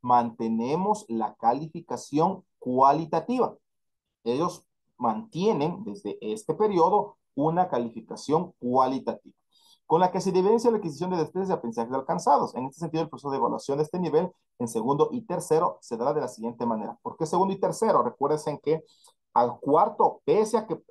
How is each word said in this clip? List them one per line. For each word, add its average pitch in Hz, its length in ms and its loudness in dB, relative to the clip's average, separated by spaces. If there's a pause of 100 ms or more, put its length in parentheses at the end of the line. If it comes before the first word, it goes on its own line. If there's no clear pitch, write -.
mantenemos 120 1080 0
la 110 240 -2
calificación 151 1120 -2 (140)
cualitativa. 156 960 2 (680)
Ellos 143 440 -2 (300)
mantienen 147 840 -2
desde 101 380 -10
este 110 320 -4
periodo 190 640 2 (160)
una 170 340 0
calificación 127 920 -4
cualitativa, 123 760 0 (520)
con 165 140 2
la 180 100 4
que 185 100 -2
se 190 80 0
evidencia 208 400 4
la 220 80 4
adquisición 170 320 -6
de 180 80 0
destrezas 180 320 -2
y 180 40 0
aprendizajes 117 380 -4
alcanzados. 185 600 0
En 127 120 -6
este - 160 -12
sentido, 160 200 -4
el 156 80 -6
proceso 139 220 -10
de 135 60 -2
evaluación 131 420 -2
de 151 60 0
este 180 120 -6
nivel 151 340 0 (280)
en 120 80 -2
segundo 135 440 0
y 123 100 -6
tercero 165 600 -2
se 117 160 -8
dará 131 160 0
de 147 80 -2
la 123 60 -4
siguiente 117 400 -8
manera. 110 340 -6
¿Por - 160 -12
qué 165 80 -6
segundo 185 260 0
y 190 80 -8
tercero? 185 440 0
Recuérdense 147 580 -4
que 156 220 -2 (500)
al 120 260 2
cuarto, 170 640 2
pese 220 320 2
a - 120 -2
que 160 240 -8